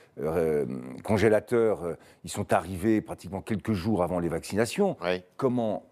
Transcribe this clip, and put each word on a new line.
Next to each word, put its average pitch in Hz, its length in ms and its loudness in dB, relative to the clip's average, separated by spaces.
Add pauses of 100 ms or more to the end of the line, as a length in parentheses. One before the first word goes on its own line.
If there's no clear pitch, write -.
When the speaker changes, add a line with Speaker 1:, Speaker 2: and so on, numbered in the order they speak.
(200)
Speaker 1:
euh, 78 460 0 (380)
congélateurs, 107 800 4
euh, 82 100 -4 (300)
ils 90 60 -12
sont - 220 -4
arrivés 95 480 2
pratiquement 92 400 -8
quelques 110 320 -4
jours 98 300 0
avant 87 160 0
les 85 100 0
vaccinations, 113 760 0
Speaker 2:
Oui. 90 200 0 (160)
Speaker 1:
comment 120 540 0